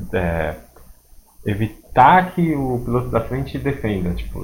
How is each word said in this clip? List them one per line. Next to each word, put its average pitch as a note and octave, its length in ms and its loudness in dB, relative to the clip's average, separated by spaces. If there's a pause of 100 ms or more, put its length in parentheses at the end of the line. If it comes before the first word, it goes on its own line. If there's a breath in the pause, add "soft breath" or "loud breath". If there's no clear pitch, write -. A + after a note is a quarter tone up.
(120)
é, E2 420 -2 (920)
evitar B2+ 840 4
que E3 220 2
o B2+ 300 -2
piloto B2 240 0
da A2+ 120 0
frente C3+ 380 -6
defenda, G#2+ 560 -2
tipo, - 300 -8